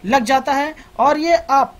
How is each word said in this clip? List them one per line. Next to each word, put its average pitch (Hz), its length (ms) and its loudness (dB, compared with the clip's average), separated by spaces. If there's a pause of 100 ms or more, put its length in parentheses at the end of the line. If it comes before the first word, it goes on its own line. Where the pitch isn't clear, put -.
लग 247 180 0
जाता 262 300 -2
है 294 220 -4 (240)
और 285 200 2
ये 330 160 0
आप 277 440 0